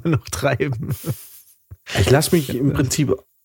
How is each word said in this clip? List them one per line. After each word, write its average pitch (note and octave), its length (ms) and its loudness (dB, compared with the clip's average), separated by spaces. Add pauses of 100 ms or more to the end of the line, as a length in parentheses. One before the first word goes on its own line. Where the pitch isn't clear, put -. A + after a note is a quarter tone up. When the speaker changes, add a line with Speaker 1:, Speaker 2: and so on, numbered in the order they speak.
Speaker 1:
noch D#3+ 240 0
treiben. C3+ 680 -2 (1040)
Speaker 2:
Ich F#2+ 100 4
lass D3 220 4
mich C#3+ 240 2
im C3+ 180 0
Prinzip C#3+ 400 0 (320)